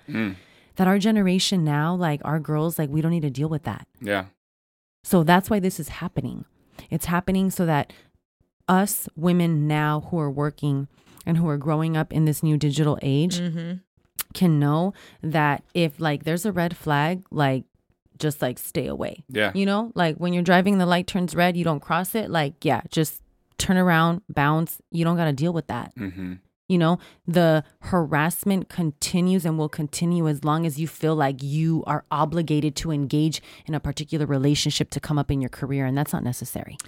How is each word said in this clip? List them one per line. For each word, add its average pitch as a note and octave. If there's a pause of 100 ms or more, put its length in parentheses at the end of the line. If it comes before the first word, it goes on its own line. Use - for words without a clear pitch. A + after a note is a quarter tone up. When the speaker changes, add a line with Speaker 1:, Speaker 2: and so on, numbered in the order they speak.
Speaker 1:
Mm. A2 (400)
Speaker 2:
That F#3
our G3
generation F#3+
now, D3+
like, D#3+
our D#3
girls, D#3
like, D3
we D3+
don't E3
need E3+
to D3
deal C3+
with D#3
that. - (140)
Speaker 1:
Yeah. G2 (760)
Speaker 2:
So F3+
that's F3
why G#3
this F#3
is D3
happening. B2 (460)
It's -
happening F#3+
so F#3
that D3+ (760)
us F#3+
women E3+
now D3+ (100)
who F3
are D3
working C#3+ (380)
and E3+
who E3+
are D3
growing D#3
up D#3
in D#3+
this D3+
new D#3
digital D3
age D#3
Speaker 3:
Mm-hmm. E3+ (580)
Speaker 2:
can E3
know D#3 (280)
that D3 (120)
if, E3
like, D3
there's E3
a G#3
red E3+
flag, D#3+
like, C3+ (540)
just, D3+
like, B2+
stay -
away. -
Speaker 1:
Yeah. G#2
Speaker 2:
You G3
know, G#3+
like, E3
when F3
you're F3
driving, F#3+
the F3+
light F3
turns F3+
red, F3
you E3+
don't D#3+
cross F3
it. G#3+
Like, D3+
yeah, C#3
just - (360)
turn F#3
around, E3+
bounce. D#3 (100)
You E3
don't E3+
gotta E3
deal D#3
with D#3+
that. A#2+
Speaker 1:
Mm-hmm. F#2 (340)
Speaker 2:
You F#3
know, E3+ (280)
the D#3+ (180)
harassment E3
continues F3+
and D#3+
will D3+
continue E3+
as C#3+
long D#3
as D3
you D#3+
feel D#3+
like C#3
you D#3
are D3
obligated D3+
to E3
engage D3 (240)
in D#3+
a C#3+
particular D3+
relationship C#3+
to -
come D3
up C#3+
in C3+
your B2
career. C#3
And C3
that's D3
not -
necessary. -